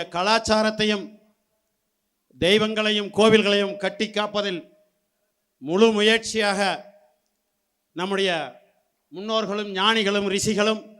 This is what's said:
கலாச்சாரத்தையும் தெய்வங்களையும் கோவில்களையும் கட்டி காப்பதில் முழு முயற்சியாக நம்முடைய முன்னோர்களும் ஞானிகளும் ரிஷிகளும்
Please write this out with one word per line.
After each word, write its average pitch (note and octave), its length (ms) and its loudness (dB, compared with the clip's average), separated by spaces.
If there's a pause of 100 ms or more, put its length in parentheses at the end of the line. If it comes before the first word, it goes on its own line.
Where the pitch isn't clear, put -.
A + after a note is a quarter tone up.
(120)
கலாச்சாரத்தையும் G#3+ 920 0 (1400)
தெய்வங்களையும் G#3+ 680 0
கோவில்களையும் G3+ 680 2
கட்டி F#3+ 300 -4
காப்பதில் G#3 520 -4 (1000)
முழு F#3 300 4
முயற்சியாக G#3+ 680 0 (1400)
நம்முடைய F#3+ 360 -2 (840)
முன்னோர்களும் G#3 580 -4
ஞானிகளும் G3+ 560 2
ரிஷிகளும் G#3 540 0 (180)